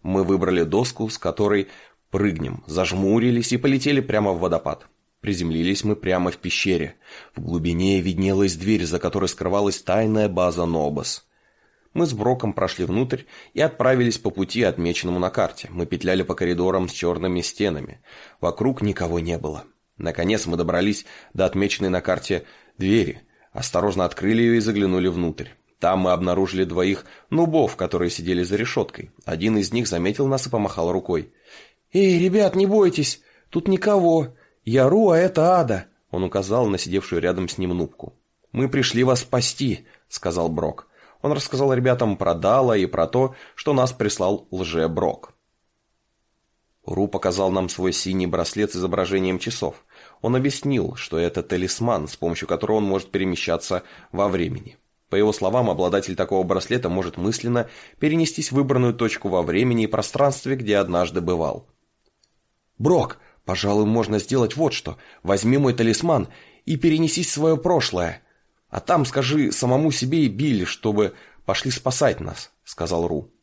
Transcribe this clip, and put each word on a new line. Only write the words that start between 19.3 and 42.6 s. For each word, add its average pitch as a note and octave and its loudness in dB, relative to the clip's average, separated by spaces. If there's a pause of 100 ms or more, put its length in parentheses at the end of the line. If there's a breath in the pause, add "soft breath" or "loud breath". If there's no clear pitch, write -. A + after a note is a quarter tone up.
было. D2+ -8 (320)
Наконец F2 -2
мы E2+ -2
добрались F2 0 (260 loud breath)
до F#2+ 2
отмеченной F#2+ 0
на F2+ 0
карте F2+ -2 (320 loud breath)
двери. G2 2 (300 soft breath)
Осторожно F#2 0
открыли G#2+ 2
ее A#2 4
и A#2 4
заглянули F#2+ 2
внутрь. E2+ -4 (300)
Там F#2+ 2
мы F#2 2
обнаружили F#2 0
двоих F2+ -2 (240 loud breath)
нубов, D#3+ 2
которые F2 -2
сидели F2 -2
за F#2 -2
решеткой. - -4 (140)
Один G2 -2
из G2+ 0
них A#2 -2
заметил F#2+ 0
нас C3+ -2
и B2+ -10
помахал F#2 -2
рукой. F2 -2 (640 loud breath)
"Эй, F#3 4
ребят, F#3 2
не G3 4
бойтесь, F#3 2 (260 soft breath)
тут E3+ -2
никого! F#3 2 (300 soft breath)
Я B2+ 4
Ру, G3+ 6
а E3 6
это F3+ 4
Ада", — A2 -2 (240)
он F#2 -2
указал G2 0
на G2 0
сидевшую F2+ -2
рядом F2+ 0
с - -8
ним F#2 -2
нубку. - -6 (360)
"Мы C3 -2
пришли B2 0
вас B2+ 2
спасти", — - -2 (220 soft breath)
сказал E2+ -2
Брок. D#2+ -4 (360 soft breath)
Он D3+ 0
рассказал C#3 0
ребятам B2 2
про E2+ 0
Дала A2 2